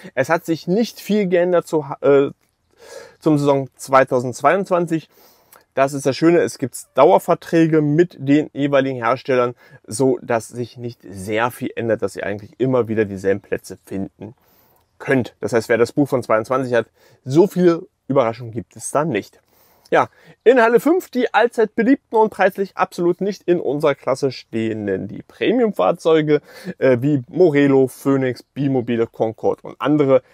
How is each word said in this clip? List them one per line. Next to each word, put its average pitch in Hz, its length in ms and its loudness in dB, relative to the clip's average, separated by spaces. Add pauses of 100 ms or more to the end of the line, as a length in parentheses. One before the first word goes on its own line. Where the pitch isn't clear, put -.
(140)
Es 135 160 -2
hat 170 160 0
sich 160 200 -4
nicht 208 340 -2
viel 208 260 -2
geändert 175 400 0
zu, 151 180 -2 (160)
äh, 139 300 4 (880)
zum 156 180 2
Saison 139 400 0
zweitausendzweiundzwanzig. 151 1300 0 (640)
Das 139 180 2
ist 139 140 -8
das 135 100 0
Schöne, 170 220 4
es 107 180 0
gibt - 220 -8 (160)
Dauerverträge 165 880 2
mit 151 360 0
den 139 360 0
jeweiligen 135 420 0
Herstellern, 123 580 -2 (320)
so 131 360 0
dass 117 260 -4
sich 120 300 -12
nicht 120 280 -14
sehr 107 440 -4
viel - 260 -10
ändert, 110 240 -2
dass - 160 -6
ihr - 80 -10
eigentlich 104 320 -10
immer 127 320 0
wieder 110 160 0
dieselben 98 380 -4
Plätze - 420 -10
finden 98 500 -12 (640)
könnt. 131 420 -2
Das 127 120 -6
heißt, 113 160 -2
wer 117 80 2
das 117 160 0
Buch 143 160 0
von 127 140 -2
zweiundzwanzig 123 500 -2
hat, 117 140 0 (360)
so 160 260 2
viele 175 340 0 (260)
Überraschungen 117 440 -2
gibt - 240 -12
es - 160 -14
da 143 120 0
nicht. 110 380 -6 (480)
Ja, 143 180 2 (360)
in 247 180 6
Halle 233 180 4
fünf 339 300 0
die - 240 -2
allzeit 220 420 0
beliebten 240 400 0
und 220 140 4
preislich 196 460 -2
absolut 175 440 -2
nicht 196 240 -6
in 175 160 0
unserer 147 340 0
Klasse 131 380 -4
stehenden, 107 760 -6
die - 140 -14
Premium-Fahrzeuge, 170 1160 0 (380)
äh, 131 220 4
wie 139 280 0
Morelo, 143 580 4
Phoenix, 131 560 -4
Bimobile, 123 640 -2
Concorde 110 560 -4
und - 160 -18
andere. 135 440 2 (120)